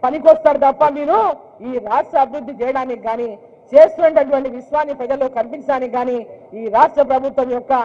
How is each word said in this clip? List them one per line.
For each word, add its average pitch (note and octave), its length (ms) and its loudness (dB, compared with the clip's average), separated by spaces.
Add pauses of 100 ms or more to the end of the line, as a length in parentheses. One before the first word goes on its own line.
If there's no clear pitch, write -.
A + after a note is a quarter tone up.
పనికొస్తారు D#4 600 4
తప్ప C#4 180 2 (140)
మీరు D4 200 0 (520)
ఈ - 20 -8 (180)
రాష్ట్ర C#4 360 -2
అభివృద్ధి C4 360 -12
చేయడానికి B3+ 460 -4
కానీ A#3 200 -4 (440)
చేస్తున్నటువంటి C#4+ 880 4
విశ్వాన్ని D4 420 -4
ప్రజల్లో C4 280 -4 (100)
కల్పించడానికి B3+ 600 -4
కానీ B3 200 -4 (420)
ఈ A3+ 40 -10 (140)
రాష్ట్ర D4 340 2
ప్రభుత్వం C4 460 -2
యొక్క A#3+ 160 -4 (120)